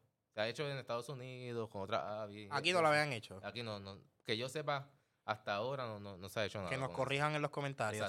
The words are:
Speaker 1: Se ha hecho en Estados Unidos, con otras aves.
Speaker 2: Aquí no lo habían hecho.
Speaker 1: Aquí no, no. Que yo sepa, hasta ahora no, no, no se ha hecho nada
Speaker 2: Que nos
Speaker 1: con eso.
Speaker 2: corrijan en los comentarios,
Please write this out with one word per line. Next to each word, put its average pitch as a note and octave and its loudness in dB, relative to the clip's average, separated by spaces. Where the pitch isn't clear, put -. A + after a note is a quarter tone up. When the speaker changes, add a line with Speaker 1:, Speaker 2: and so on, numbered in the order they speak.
Speaker 1:
Se G#2+ -2
ha G#2+ 2
hecho C#3+ -4
en C#3 -6
Estados A#2+ -4
Unidos, B2 -6
con G2+ -6
otras G2 2
aves. G#2 -6
Speaker 2:
Aquí D3 2
no F3+ 8
lo D#3+ 8
habían D3 6
hecho. G#2 -6
Speaker 1:
Aquí G#2 -6
no, G#2+ -4
no. G2 -10
Que A#2 2
yo A#2+ 0
sepa, C#3+ -2
hasta G#2 0
ahora B2+ 0
no, G#2+ -6
no, G2+ -8
no F#2 -10
se A#2 -2
ha G#2 4
hecho G2 -2
nada F#2+ -2
Speaker 2:
Que C3 0
nos C3 0
Speaker 1:
con - -4
eso. - -6
Speaker 2:
corrijan C#3 2
en D3+ 2
los D3 0
comentarios, B2+ 0